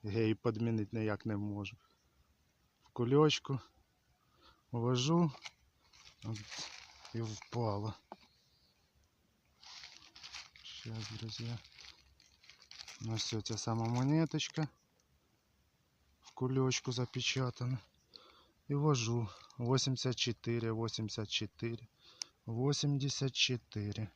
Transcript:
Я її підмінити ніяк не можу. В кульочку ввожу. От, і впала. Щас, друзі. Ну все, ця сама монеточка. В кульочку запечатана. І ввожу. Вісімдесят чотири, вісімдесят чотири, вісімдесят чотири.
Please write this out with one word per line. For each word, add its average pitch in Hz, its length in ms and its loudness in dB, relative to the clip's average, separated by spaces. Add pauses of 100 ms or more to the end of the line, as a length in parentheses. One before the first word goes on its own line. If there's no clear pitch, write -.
Я 110 200 0
її 110 120 4
підмінити 113 640 0
ніяк 107 280 -2
не 107 100 0
можу. 101 400 -4 (1080)
В - 80 -20
кульочку 139 680 4 (1120)
ввожу. 127 600 4 (920)
От, 110 140 -4 (760)
і 113 60 -2
впала. 107 760 -2 (2750)
Щас, 113 480 -10 (100)
друзі. 117 360 -6 (1400)
Ну 113 140 -2
все, 110 280 -2
ця 110 160 -4
сама 113 260 0
монеточка. 147 840 2 (1500)
В - 100 -20
кульочку 127 640 0
запечатана. 127 840 -2 (880)
І 143 60 0
ввожу. 120 540 4 (300)
Вісімдесят 127 580 2
чотири, 117 560 0
вісімдесят 110 600 -2
чотири, 117 540 -4 (600)
вісімдесят 135 880 0
чотири. 107 800 -2